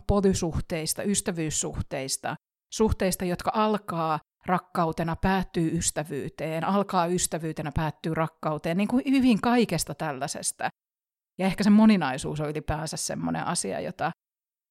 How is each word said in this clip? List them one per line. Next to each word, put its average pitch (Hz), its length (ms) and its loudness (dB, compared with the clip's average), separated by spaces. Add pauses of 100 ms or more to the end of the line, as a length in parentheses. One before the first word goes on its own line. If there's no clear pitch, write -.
polysuhteista, 185 960 0
ystävyyssuhteista, 156 1300 -4 (380)
suhteista, 202 520 0
jotka 175 280 -2
alkaa 175 640 0 (260)
rakkautena, 165 680 0
päättyy 180 600 0
ystävyyteen, 156 880 -4
alkaa 190 440 2
ystävyytenä, 160 680 -2
päättyy 160 380 -2
rakkauteen, 160 640 -2
niin 208 100 2
kuin 247 220 2
hyvin 254 320 4
kaikesta 214 540 2
tällaisesta. - 720 -4 (680)
Ja 180 80 0
ehkä 190 180 0
se 202 60 6
moninaisuus 165 680 6
on 151 100 -4
ylipäänsä 151 480 -6
semmoinen - 500 -4
asia, 170 320 -4
jota, - 320 -4 (600)